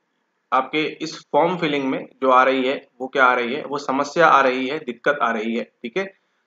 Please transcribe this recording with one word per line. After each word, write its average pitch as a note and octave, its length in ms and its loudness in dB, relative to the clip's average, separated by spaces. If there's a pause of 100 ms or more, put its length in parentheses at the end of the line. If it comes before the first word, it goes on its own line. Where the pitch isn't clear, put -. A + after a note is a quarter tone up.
(520)
आपके C3 300 0 (200)
इस D#3 160 -10 (140)
form E3+ 240 2
filling C#3+ 300 -2
में C3 200 -6 (160)
जो C3 80 2
आ B2+ 140 6
रही C3+ 220 2
है, C#3 100 -2 (240)
वो C3 80 -8
क्या C3+ 160 2
आ B2 100 4
रही A#2+ 200 -2
है, D3+ 100 -8
वो C#3 160 -8
समस्या C#3+ 480 0
आ C#3+ 140 6
रही C3 260 0
है, D3+ 120 -6
दिक्कत B2+ 400 -4
आ A#2+ 120 0
रही A2+ 240 -4
है, A2 80 -4
ठीक - 320 -12
है। F#3+ 80 -2 (420)